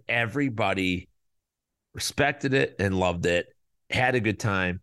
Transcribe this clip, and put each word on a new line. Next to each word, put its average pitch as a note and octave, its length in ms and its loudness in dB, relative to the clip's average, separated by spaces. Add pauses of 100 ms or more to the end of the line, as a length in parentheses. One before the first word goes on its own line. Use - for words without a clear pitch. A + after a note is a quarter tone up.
everybody G#2+ 1000 0 (840)
respected C#3+ 640 -2
it C3+ 240 0
and F#2+ 200 0
loved F2 280 0
it, F2 200 2 (440)
had B2+ 240 2
a B2 60 2
good G#2+ 180 0
time. F#2 440 -2